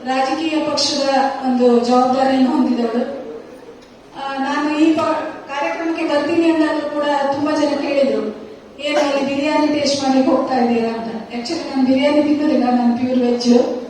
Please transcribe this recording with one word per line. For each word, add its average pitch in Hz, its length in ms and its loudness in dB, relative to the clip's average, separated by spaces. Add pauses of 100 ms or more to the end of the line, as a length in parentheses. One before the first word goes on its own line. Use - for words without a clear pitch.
ರಾಜಕೀಯ 294 600 -2
ಪಕ್ಷದ 285 440 -2 (380)
ಒಂದು 240 380 4
ಜವಾಬ್ದಾರಿಯನ್ನು 254 640 2
ಹೊಂದಿದವಳು. 240 540 0 (1120)
ಆ, 269 180 -8
ನಾನು 294 420 -2
ಈ 320 160 4
ಪ-, 311 540 -4
ಕಾರ್ಯಕ್ರಮಕ್ಕೆ 330 600 -4
ಬರ್ತೀನಿ 320 420 2
ಅಂದಾಗಲೂ 302 400 0
ಕೂಡ 294 120 -4 (300)
ತುಂಬಾ 294 200 -2
ಜನ 294 240 0
ಕೇಳಿದ್ರು, 277 460 0 (600)
"ಏನು 294 180 0
ಅಲ್ಲಿ 277 340 0
ಬಿರಿಯಾನಿ 302 320 0
ಟೇಸ್ಟ್ 285 360 0
ಮಾಡ್ಲಿಕ್ಕೆ 262 340 2
ಹೋಗ್ತಾ 262 220 0
ಇದ್ದೀರಾ?" 233 300 2
ಅಂತ. 226 460 -8
Actually 285 340 -8
ನಾನು 262 180 0
ಬಿರಿಯಾನಿ 294 360 4
ತಿನ್ನೋದಿಲ್ಲ, 294 420 2
ನಾನು 240 340 2
ಪ್ಯೂರ್ 254 200 0
ವೆಜ್. 240 400 4 (320)